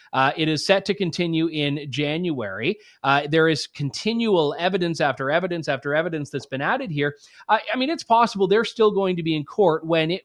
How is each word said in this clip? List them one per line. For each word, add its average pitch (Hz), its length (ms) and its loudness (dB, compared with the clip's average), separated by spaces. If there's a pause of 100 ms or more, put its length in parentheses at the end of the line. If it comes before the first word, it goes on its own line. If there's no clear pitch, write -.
(140)
Uh, 135 240 4
it 156 100 0
is 156 160 -2
set 196 220 2
to 202 80 0
continue 165 540 0
in 147 420 -4
January. 143 880 -4 (240)
Uh, 139 260 2
there 160 200 4
is 160 180 0
continual 175 960 0
evidence 175 420 0
after 139 300 0
evidence 175 360 -2
after 143 280 -2
evidence 160 340 -2
that's 139 160 -8
been 135 160 -8
added 220 300 -2
here. 143 240 -2 (340)
I, 214 120 4 (120)
I 254 40 -4
mean, 262 120 -2
it's 330 140 -4
possible 226 440 2
they're 214 160 4
still 220 280 2
going 190 240 0
to 170 80 -6
be 160 120 0
in 151 80 -4
court 160 440 2
when 160 240 2
it, 185 140 -4